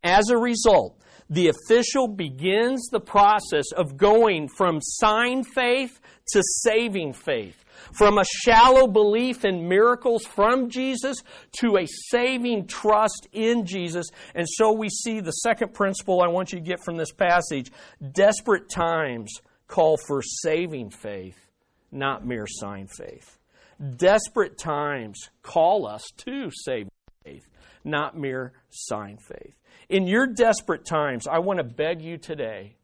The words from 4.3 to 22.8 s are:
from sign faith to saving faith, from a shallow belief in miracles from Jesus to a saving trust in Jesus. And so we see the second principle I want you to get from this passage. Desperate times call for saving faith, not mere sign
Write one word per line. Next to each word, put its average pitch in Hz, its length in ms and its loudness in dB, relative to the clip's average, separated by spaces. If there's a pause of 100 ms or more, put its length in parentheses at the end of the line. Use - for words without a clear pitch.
from 170 340 0
sign 240 600 0
faith 247 560 -2 (340)
to 196 100 4
saving 208 720 -2
faith, 110 500 -8 (280)
from 208 260 4
a 185 80 2 (180)
shallow 247 420 8
belief 220 600 2
in 175 200 -2
miracles 233 600 2
from 240 420 0
Jesus 262 480 -4 (440)
to 208 180 4
a 175 80 0 (240)
saving 240 560 -2
trust 214 680 0
in 226 320 0
Jesus. 175 400 -6 (300)
And 170 120 -4
so 220 260 2
we 220 180 -2
see 220 300 -6
the 165 100 -8
second 226 420 -4
principle 196 480 -2
I 175 80 4
want 180 240 -4
you 180 60 -10
to 160 60 -12
get 175 200 -8
from 170 140 -8
this 156 140 -6
passage. 170 600 0 (400)
Desperate 202 560 2
times 160 640 -4 (340)
call 156 300 2 (100)
for 139 160 -4
saving 156 680 -6
faith, 95 480 -14 (520)
not 135 360 -6
mere 113 200 -8
sign 98 400 -12